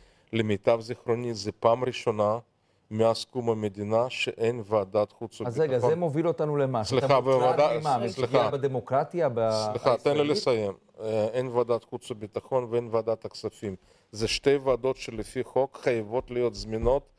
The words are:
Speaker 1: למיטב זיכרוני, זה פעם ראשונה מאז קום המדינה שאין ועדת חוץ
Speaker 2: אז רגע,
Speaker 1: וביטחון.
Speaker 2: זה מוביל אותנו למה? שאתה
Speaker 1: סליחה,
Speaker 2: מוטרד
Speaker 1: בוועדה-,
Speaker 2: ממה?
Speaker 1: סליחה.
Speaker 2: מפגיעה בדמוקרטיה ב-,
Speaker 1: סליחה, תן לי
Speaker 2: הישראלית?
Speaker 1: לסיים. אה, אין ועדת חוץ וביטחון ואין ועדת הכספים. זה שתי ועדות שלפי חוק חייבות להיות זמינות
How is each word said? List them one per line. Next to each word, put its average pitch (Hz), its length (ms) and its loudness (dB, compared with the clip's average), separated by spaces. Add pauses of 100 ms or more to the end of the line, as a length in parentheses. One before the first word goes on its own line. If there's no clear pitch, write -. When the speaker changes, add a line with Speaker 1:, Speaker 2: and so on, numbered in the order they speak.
(340)
Speaker 1:
למיטב 113 480 2
זיכרוני, 120 520 -4
זה 104 180 -6
פעם 117 320 2
ראשונה 110 560 0 (520)
מאז 110 340 2
קום 117 240 -4
המדינה 107 600 0
שאין 117 560 -2
ועדת 104 460 0
חוץ - 300 -12
Speaker 2:
אז 123 180 -4
רגע, 156 120 2
Speaker 1:
וביטחון. 123 180 2
Speaker 2:
זה 160 60 2
מוביל 165 320 0
אותנו 151 300 0
למה? 131 280 0
שאתה 127 140 2
Speaker 1:
סליחה, 135 200 4
Speaker 2:
מוטרד 131 200 2
Speaker 1:
בוועדה-, 127 400 4
Speaker 2:
ממה? 131 180 0 (100)
Speaker 1:
סליחה. 120 140 -6
Speaker 2:
מפגיעה 120 300 2
בדמוקרטיה 139 840 -2
ב-, 113 160 0 (220)
Speaker 1:
סליחה, 117 260 2
תן - 140 0
לי 147 80 2
Speaker 2:
הישראלית? 147 120 2
Speaker 1:
לסיים. 117 400 0 (280)
אה, 110 280 0
אין 127 200 -2
ועדת 117 360 0
חוץ - 280 -12
וביטחון 113 580 -4
ואין 120 220 -2
ועדת 110 340 -2
הכספים. 101 500 -8 (360)
זה 107 160 -4
שתי - 300 2
ועדות 131 400 0
שלפי 113 460 -8
חוק - 400 -2
חייבות 117 480 -2
להיות 120 240 -2
זמינות 113 480 0 (160)